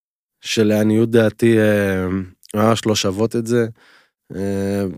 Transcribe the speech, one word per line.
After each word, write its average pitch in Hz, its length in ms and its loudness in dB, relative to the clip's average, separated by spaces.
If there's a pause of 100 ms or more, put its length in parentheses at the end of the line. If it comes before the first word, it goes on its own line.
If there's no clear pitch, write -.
(420)
שלעניות 107 680 2
דעתי, 113 480 2
אה, 101 480 0 (480)
ממש 107 300 0
לא 107 100 2
שוות 107 400 -2
את 117 120 -4
זה. 117 200 0 (680)
אה, 98 500 -4 (120)